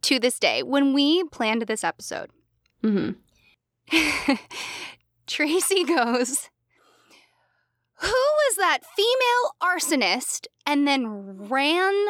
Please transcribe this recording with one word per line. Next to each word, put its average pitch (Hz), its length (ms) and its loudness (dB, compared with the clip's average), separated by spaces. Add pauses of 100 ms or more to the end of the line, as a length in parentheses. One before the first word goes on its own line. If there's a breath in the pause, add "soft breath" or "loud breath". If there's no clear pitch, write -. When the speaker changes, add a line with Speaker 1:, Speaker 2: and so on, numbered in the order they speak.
Speaker 1:
to 262 180 2
this 254 200 0
day. 226 240 2
When 277 300 2
we 294 320 2
planned 226 380 -2
this 220 200 -6
episode, - 460 -6 (540)
Speaker 2:
Mm-hmm. 202 280 0 (800 soft breath)
Speaker 1:
<laughs> 302 420 0 (920 loud breath)
Tracy 359 560 0
goes, 254 680 0 (1500 soft breath)
"Who - 80 -4
was 554 500 2
that 339 220 2 (160)
female 494 680 2
arsonist?" 294 880 0 (180)
and 285 220 2
then 208 640 -4
ran 320 440 2 (160)